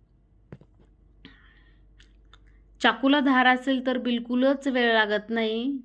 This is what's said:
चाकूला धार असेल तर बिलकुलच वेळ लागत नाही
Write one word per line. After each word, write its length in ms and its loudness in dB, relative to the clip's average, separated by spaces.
चाकूला 380 2
धार 260 4
असेल 420 0
तर 100 0
बिलकुलच 680 -2
वेळ 260 2
लागत 360 0
नाही 560 -4